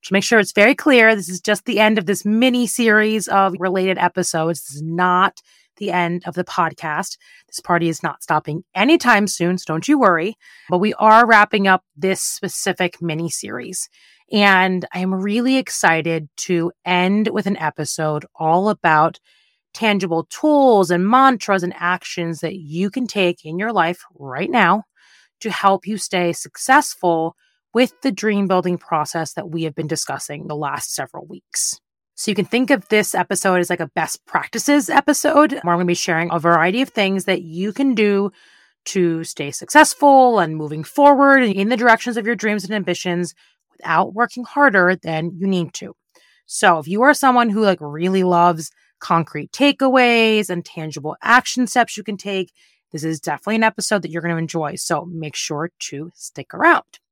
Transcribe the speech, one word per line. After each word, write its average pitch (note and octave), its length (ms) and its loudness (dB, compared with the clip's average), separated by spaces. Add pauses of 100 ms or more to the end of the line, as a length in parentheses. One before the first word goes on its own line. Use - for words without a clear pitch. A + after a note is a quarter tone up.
to - 100 -6
make G3 120 2
sure A#3 140 2
it's G3 120 -2
very A3 240 4
clear, A3+ 400 6
this F3 140 -8
is F#3 100 -10
just G#3 240 -2
the G#3 160 -2
end G#3+ 180 4
of F3 100 -4
this G3 180 -4
mini A#3+ 420 2
series G#3+ 640 0
of G3 280 2
related F#3 400 -2
episodes. E3+ 640 -2
This C#3 140 -16
is D3 60 -12
not F3+ 600 0 (360)
the G3+ 140 -6
end F3 340 -2
of E3+ 100 -10
the F3+ 80 -4
podcast. E3 760 -6 (300)
This - 140 -14
party E3+ 260 0
is D#3+ 160 -4
not - 180 -6
stopping D#3 440 -4 (100)
anytime A3 520 4
soon, F3+ 300 -2
so - 80 -8
don't D#3+ 220 -6
you D4 100 2
worry. F#3+ 380 2 (340)
But F3+ 100 0
we G#3 160 0
are A3 300 6
wrapping G#3 440 4
up - 160 2 (100)
this F#3+ 260 -2
specific - 800 -4
mini E3 280 -4
series. - 600 -10 (420)
And F#3+ 640 4
I'm F#3 200 -4
really G#3+ 420 0
excited E3 720 -2 (100)
to E3+ 360 -2 (100)
end F#3+ 460 0
with G3 160 -4
an G3+ 120 -2
episode D#3 680 -4 (100)
all E3+ 340 2
about E3 500 2 (520)
tangible F#3+ 600 -2
tools C4 580 4
and F3+ 180 2
mantras A#3 540 2
and F3 160 -6
actions F3 640 -6
that E3+ 160 -6
you E3+ 340 -6
can C4 160 -6
take F3+ 400 -2
in D#3+ 140 -8
your A3 120 -4
life F3 320 0 (120)
right C#3 340 -8
now G3+ 340 2 (560)
to G#3+ 120 -6
help G3 340 0
you G#3+ 100 -6
stay F3+ 380 -2
successful E3+ 1000 0 (360)
with B3 300 2
the C#4 100 0
dream G3+ 360 -2
building F3+ 320 0
process D#3 540 -4
that E3 180 -10
we E3 100 -6
have D#3 140 -6
been D#3+ 100 -6
discussing D3 640 -8
the D3+ 80 -8
last D3 400 -8
several - 320 -12
weeks. - 520 -8 (360)
So - 160 -6
you F#3+ 40 0
can G3 100 -2
think B3 260 0
of A#3 180 0
this G#3+ 240 0
episode F#3 460 0
as, F3 100 -2
like, F3 100 -4
a D#3+ 140 -6
best - 320 -6
practices A#3 640 -2
episode, D4 600 2
where F3 200 -4
I'm E3+ 60 2
gonna F3+ 80 0
be F3 80 2
sharing E3+ 380 -2
a E3 80 -2
variety E3+ 420 2
of C4+ 80 -2
things F#3+ 360 -2
that F3+ 180 -2
you F3 280 -6
can C4+ 220 0
do G3+ 380 2 (540)
to E3+ 380 0
stay D3 280 -8
successful C4+ 880 2
and D#3+ 180 -2
moving D3+ 260 -8
forward C#4 600 4
in G3 260 0
the B3 80 0
directions A3+ 400 2
of G#3+ 80 -6
your A#3 100 -2
dreams G#3 280 -4
and F#3+ 100 -8
ambitions F3 600 -4 (360)
without F3 440 -4
working A#3+ 300 -4
harder F#3+ 500 2
than D#3+ 420 -6
you F3+ 80 -6
need F3+ 300 -2
to. - 200 -14 (520)
So F3 320 2
if C#3+ 80 -10
you G3+ 160 0
are C#4+ 100 6
someone B3 380 2
who, G#3+ 100 0
like, G3 180 4
really E3+ 440 -2
loves F3 480 2 (280)
concrete D#3+ 540 -2
takeaways A#3+ 960 2
and F3 160 -6
tangible D3+ 560 -10
action A#3+ 460 2
steps A#3 280 0
you G#3 80 -14
can G#3 140 -8
take, F#3+ 340 -6 (400)
this D#3 100 -10
is D#3+ 200 -6
definitely E3 340 -4
an A3+ 80 0
episode A3 380 -2
that D#3+ 100 -12
you're D#3+ 120 -8
gonna E3+ 120 -2
enjoy. D#3+ 400 -6
So - 300 -4
make E3 320 -10
sure D#3 320 -6 (100)
to D3+ 360 -12
stick - 380 -16
around. G#3 460 0 (120)